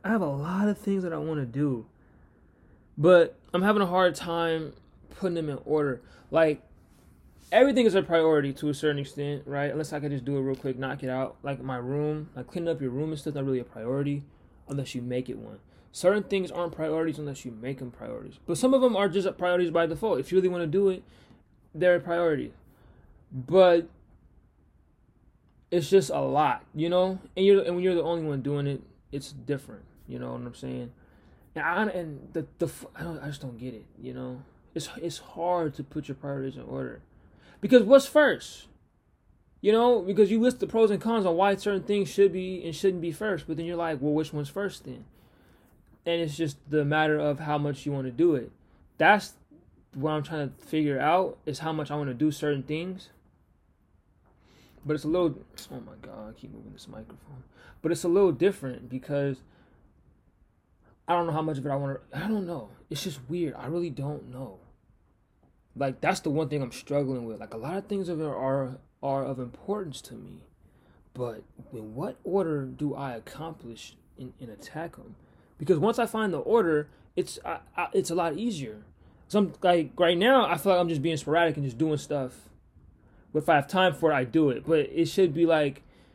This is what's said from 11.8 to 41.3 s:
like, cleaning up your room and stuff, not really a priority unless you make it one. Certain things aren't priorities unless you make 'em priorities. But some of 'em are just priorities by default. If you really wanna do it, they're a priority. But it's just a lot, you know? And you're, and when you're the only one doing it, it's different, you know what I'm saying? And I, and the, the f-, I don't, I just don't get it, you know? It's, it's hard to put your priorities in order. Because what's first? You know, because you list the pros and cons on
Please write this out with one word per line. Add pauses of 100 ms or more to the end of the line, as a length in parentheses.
like,
cleaning
up
your
room
and
stuff,
not
really
a
priority (440)
unless
you
make
it
one. (320)
Certain
things
aren't
priorities
unless
you
make
'em
priorities.
But
some
of
'em
are
just
priorities
by
default.
If
you
really
wanna
do
it, (680)
they're
a
priority. (800)
But (1800)
it's
just
a
lot, (100)
you
know? (160)
And
you're,
and
when
you're
the
only
one
doing
it, (300)
it's
different, (220)
you
know
what
I'm
saying? (640)
And
I,
and
the, (120)
the
f-,
I
don't,
I
just
don't
get
it, (120)
you
know? (320)
It's,
it's
hard
to
put
your
priorities
in
order. (600)
Because
what's
first? (960)
You
know,
because
you
list
the
pros
and
cons
on